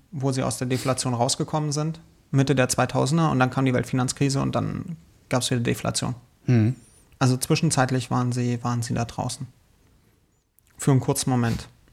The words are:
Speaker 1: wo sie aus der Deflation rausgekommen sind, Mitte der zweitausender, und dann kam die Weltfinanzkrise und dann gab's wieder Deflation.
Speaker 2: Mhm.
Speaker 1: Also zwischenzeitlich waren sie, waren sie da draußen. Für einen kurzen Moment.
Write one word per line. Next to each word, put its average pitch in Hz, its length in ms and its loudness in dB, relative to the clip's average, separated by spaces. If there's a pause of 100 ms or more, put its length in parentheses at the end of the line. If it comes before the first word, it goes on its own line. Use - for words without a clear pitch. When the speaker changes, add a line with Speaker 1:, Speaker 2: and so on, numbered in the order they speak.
(120)
Speaker 1:
wo 139 200 -2
sie 131 120 -2
aus 120 140 -2
der 127 100 -4
Deflation 127 460 0
rausgekommen 151 580 -2
sind, 151 300 -4 (300)
Mitte 135 240 4
der 127 140 4
zweitausender, 131 600 2
und 127 80 2
dann 127 120 4
kam 135 140 0
die 127 80 2
Weltfinanzkrise 131 680 0
und 127 140 -2
dann 120 420 -4 (320)
gab's 127 220 0
wieder 123 100 0
Deflation. 117 540 -2 (300)
Speaker 2:
Mhm. 117 300 4 (440)
Speaker 1:
Also 127 180 2
zwischenzeitlich 131 760 0
waren 123 200 0
sie, 123 320 -2
waren 123 180 -2
sie 117 120 -4
da 117 120 -2
draußen. - 420 -8 (1300)
Für - 140 2
einen 131 80 6
kurzen - 300 -2
Moment. 117 400 0 (240)